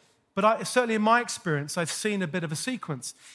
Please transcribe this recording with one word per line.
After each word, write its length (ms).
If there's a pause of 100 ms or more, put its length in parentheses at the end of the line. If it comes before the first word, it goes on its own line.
(340)
But 100
I, 180
certainly 320
in 80
my 180
experience, 560
I've 140
seen 320
a 40
bit 180
of 80
a 40
sequence, 580 (200)